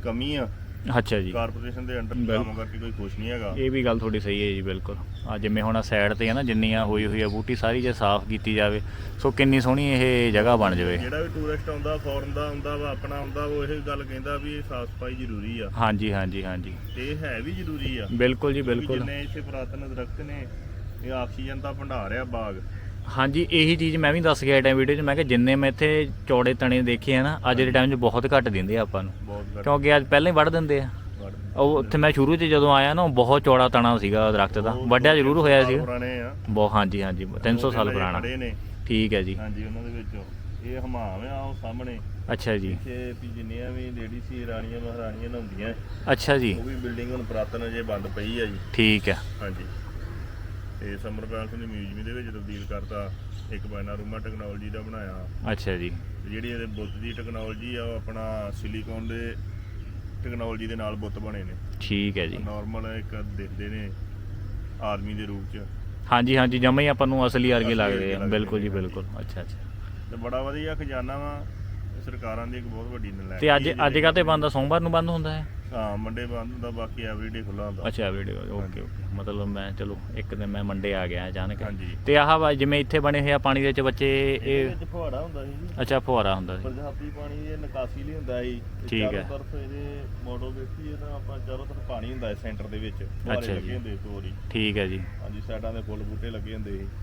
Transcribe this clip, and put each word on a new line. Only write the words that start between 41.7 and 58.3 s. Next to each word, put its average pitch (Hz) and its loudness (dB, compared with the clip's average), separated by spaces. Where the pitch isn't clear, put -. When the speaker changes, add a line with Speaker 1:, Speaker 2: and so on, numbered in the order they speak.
Speaker 2:
ਅੱਛਾ 113 0
ਜੀ। 95 -2
Speaker 1:
ਇੱਥੇ 123 -6
ਵੀ 123 -8
ਜਿੰਨੀਆਂ 117 -8
ਵੀ 127 -6
ਲੇਡੀ 117 -8
ਸੀ, 123 -8
ਰਾਣੀਆਂ 113 -6
ਮਹਾਰਾਣੀਆਂ 117 -6
ਨਹਾਉਂਦੀਆਂ। 110 -6
Speaker 2:
ਅੱਛਾ 139 4
ਜੀ। 113 4
Speaker 1:
ਉਹ 80 -2
ਵੀ 131 -4
ਬਿਲਡਿੰਗ 120 -4
ਹੁਣ 123 -4
ਪੁਰਾਤਨ 113 -4
ਜੇ 117 -4
ਬੰਦ 104 -4
ਪਈ 110 -4
ਆ 113 2
ਜੀ। 101 -4
Speaker 2:
ਠੀਕ 107 6
ਆ। 90 2
Speaker 1:
ਹਾਂਜੀ। 95 -6
ਤੇ 101 -8
ਸਮਰ 107 -8
ਪੈਲਸ 110 -6
ਨੂੰ 117 -8
ਮਿਊਜ਼ੀਅਮ 104 -8
ਦੇ 120 -6
ਵਿੱਚ 123 -8
ਤਬਦੀਲ 104 -8
ਕਰਤਾ, 101 -6
ਇੱਕ 101 -8
ਪੈਨਾਰੋਮਾ 101 -8
ਟੈਕਨੋਲੋਜੀ 104 -8
ਦਾ 107 -8
ਬਣਾਇਆ। 101 -8
Speaker 2:
ਅੱਛਾ 95 -2
ਜੀ। 87 -4
Speaker 1:
ਤੇ - -8
ਜਿਹੜੀ 113 -6
ਇਹਦੇ 117 -6
ਬੁੱਤ 104 -6
ਦੀ 113 -8
ਟੈਕਨੋਲੋਜੀ 110 -8
ਆ, 117 -6
ਉਹ 117 -4
ਆਪਣਾ 110 -6